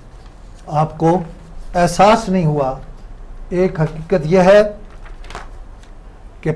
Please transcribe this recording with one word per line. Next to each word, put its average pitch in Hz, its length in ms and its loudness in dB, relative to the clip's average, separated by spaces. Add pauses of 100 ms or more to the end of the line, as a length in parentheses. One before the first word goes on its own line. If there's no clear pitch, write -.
(720)
आपको 160 460 0 (600)
एहसास 190 520 4
नहीं 185 160 2
हुआ, 139 360 0 (720)
एक 185 260 0
हकीकत 156 460 -2
यह 185 240 6
है 208 120 8 (1800)
कि 160 140 -2